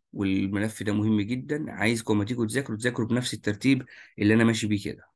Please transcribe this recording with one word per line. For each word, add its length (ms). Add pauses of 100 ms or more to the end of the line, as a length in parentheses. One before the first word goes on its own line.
(120)
والملف 720
ده 100
مهم 280
جدًا. 480
عايزكم 460
لما 100
تيجوا 220
تذاكروا، 320
تذاكروا 300
بنفس 260
الترتيب 500 (340)
اللي 160
أنا 100
ماشي 220
بيه 180
كده. 180 (140)